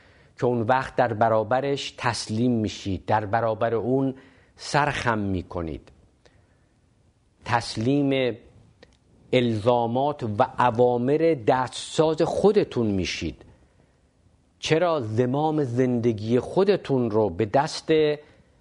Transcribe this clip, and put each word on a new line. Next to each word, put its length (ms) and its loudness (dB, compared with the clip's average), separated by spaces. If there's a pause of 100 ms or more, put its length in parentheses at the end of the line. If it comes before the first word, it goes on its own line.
(380)
که 80 -2
اون 160 0
وقت 340 0
در 180 2
برابرش 840 0
تسلیم 540 -2
می‌شید، 540 -4
در 200 0
برابر 480 -2
اون 420 0 (400)
سرخم 640 0
می‌کنید؟ 720 -6 (1500)
تسلیم 920 0 (960)
الزامات 880 2
و 240 0 (120)
اوامر 760 2 (120)
دستساز 720 0
خودتون 680 2
می‌شید؟ 580 -4 (1120)
چرا 420 0
زمام 600 0
زندگی 760 0
خودتون 720 0
رو 180 2
به 160 -4
دست 460 -2 (680)